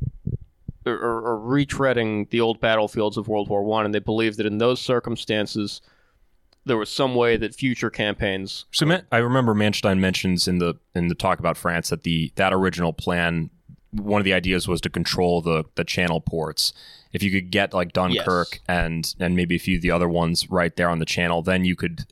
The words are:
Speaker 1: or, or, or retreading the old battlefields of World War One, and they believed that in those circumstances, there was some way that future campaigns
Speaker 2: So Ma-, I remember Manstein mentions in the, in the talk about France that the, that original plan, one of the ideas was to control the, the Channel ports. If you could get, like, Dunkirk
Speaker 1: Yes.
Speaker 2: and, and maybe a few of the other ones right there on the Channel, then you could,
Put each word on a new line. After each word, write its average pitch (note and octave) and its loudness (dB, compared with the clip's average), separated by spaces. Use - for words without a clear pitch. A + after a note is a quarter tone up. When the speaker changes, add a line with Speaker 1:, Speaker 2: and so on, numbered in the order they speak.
Speaker 1:
or, B2 -2
or, A2+ -2
or A2+ -2
retreading A#2+ 0
the A#2 2
old A2+ 2
battlefields A2 2
of G#2 -4
World G#2 -2
War G2+ 0
One, G#2+ 0
and G#2 0
they G#2 0
believed A2 0
that G#2+ 0
in G#2 -2
those B2 2
circumstances, A2 -2
there B2+ 2
was G#2+ -4
some C3+ 0
way A#2+ 4
that A2 -2
future B2 -2
campaigns G2 -2
Speaker 2:
So - 0
Ma-, E3+ 2
I B2 4
remember A#2+ 4
Manstein G#2 2
mentions F#2 2
in F2+ 2
the, E2+ 0
in E2+ 0
the E2+ -2
talk F#2 0
about E2 0
France E2+ -2
that D#2+ -4
the, E2 0
that F#2+ 4
original F2 2
plan, E2+ 0
one G#2 0
of G2 -2
the F#2+ 4
ideas F2+ 0
was E2+ 0
to - -2
control F2 0
the, D#2+ 0
the - -2
Channel E2 0
ports. D#2 -4
If F2 -6
you G2+ 0
could F2+ -2
get, G2 0
like, F2+ -2
Dunkirk F#2 0
Speaker 1:
Yes. - -14
Speaker 2:
and, E2 -2
and F2+ 0
maybe F2 0
a E2+ -2
few F#2 0
of E2+ -2
the F2 0
other E2+ 2
ones E2+ 0
right F2 0
there F2 2
on E2 0
the E2 -2
Channel, E2+ 0
then F#2 2
you F2+ 2
could, E2+ -6